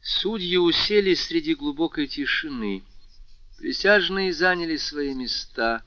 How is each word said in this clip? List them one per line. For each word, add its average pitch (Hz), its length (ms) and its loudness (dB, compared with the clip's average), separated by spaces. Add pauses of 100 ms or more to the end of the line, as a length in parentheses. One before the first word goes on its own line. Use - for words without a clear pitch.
Судьи 185 580 -2
уселись 180 640 4
среди 160 320 0
глубокой 147 500 -2
тишины. 127 800 -4 (720)
Присяжные 190 760 2
заняли 170 440 0
свои 143 360 -4
места. 117 760 -4